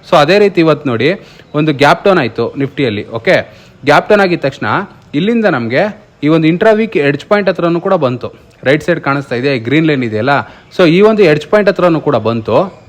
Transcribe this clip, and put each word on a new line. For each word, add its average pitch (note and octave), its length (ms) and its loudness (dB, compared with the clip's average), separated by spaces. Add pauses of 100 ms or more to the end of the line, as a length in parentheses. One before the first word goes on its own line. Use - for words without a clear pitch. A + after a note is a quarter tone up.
So F#3 60 2
ಅದೇ E3 240 4
ರೀತಿ G3 220 2
ಇವತ್ತು D3+ 280 0
ನೋಡಿ, B2 240 -2 (400)
ಒಂದು D3+ 200 0
ಗ್ಯಾಪ್ C#3+ 320 2
ಡೌನ್ F#3+ 140 2
ಆಯ್ತು A#2 380 -4
ನಿಫ್ಟಿಯಲ್ಲಿ. C3 520 -4
ಓಕೆ, A#2 520 -2 (240)
ಗ್ಯಾಪ್ D3 240 2
ಡೌನ್ G#3 120 4
ಆಗಿದ F3 180 0
ತಕ್ಷಣ C3+ 260 -6 (500)
ಇಲ್ಲಿಂದ G#3+ 300 -2
ನಮ್ಗೆ D3+ 580 -2 (200)
ಈ C#3+ 40 0
ಒಂದು D#3+ 200 2
ಇಂಟ್ರಾ F3+ 240 2
ವೀಕ್ A3 260 0
ಎಡ್ಜ್ C#3+ 280 -2
ಪಾಯಿಂಟ್ G3+ 240 0
ಹತ್ರನೂ E3+ 300 0
ಕೂಡ F#3+ 140 -2
ಬಂತು. B2 340 -2 (360)
ರೈಟ್ D3 200 0
ಸೈಡ್ E3 160 -2
ಕಾಣಿಸ್ತಾ C#3 360 -4
ಇದೆ, C3 240 -2
ಗ್ರೀನ್ C#3+ 280 0
ಲೈನ್ C#3 160 0
ಇದೆಯಲ್ಲ, A2 260 -2 (480)
so F3+ 120 4
ಈ F3 120 2
ಒಂದು G#3+ 220 4
ಎಡ್ಜ್ D3+ 240 2
ಪಾಯಿಂಟ್ G3+ 220 2
ಹತ್ರನೂ F3 320 0
ಕೂಡ C#3+ 140 -2
ಬಂತು. A#2 720 -2